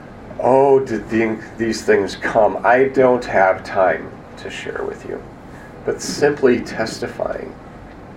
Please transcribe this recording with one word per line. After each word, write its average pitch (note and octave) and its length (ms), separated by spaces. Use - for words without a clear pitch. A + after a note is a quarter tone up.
Oh, C3+ 400
did A2+ 300
the, A2 280
these A2 240
things G2+ 340
come. - 480
I B2+ 200
don't C3 400
have F#2+ 400
time F2+ 460
to - 100
share - 380
with - 200
you, - 160
but - 160
simply C3+ 600
testifying - 960